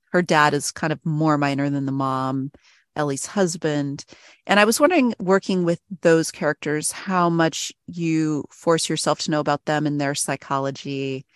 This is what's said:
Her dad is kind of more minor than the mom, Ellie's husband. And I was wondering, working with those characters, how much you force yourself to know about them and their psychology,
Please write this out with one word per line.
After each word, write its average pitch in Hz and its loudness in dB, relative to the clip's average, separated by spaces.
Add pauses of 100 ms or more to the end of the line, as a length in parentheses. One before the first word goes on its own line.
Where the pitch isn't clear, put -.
(120)
Her 180 2
dad 151 4
is 147 -4
kind 156 -4
of - -8
more 156 2
minor 143 -2
than 139 -2
the 135 -4
mom, 135 -4 (440)
Ellie's 143 -2
husband. 151 -2 (400)
And 196 2
I 208 6
was 226 2
wondering, 294 4
working 185 2
with 170 0 (200)
those 165 4
characters, 151 -2
how 180 0
much 165 0 (160)
you 160 -2
force - 0
yourself 156 0
to - -4
know 151 2
about 147 -2
them 151 0
and 147 -2
their 143 -2
psychology, 139 -6 (100)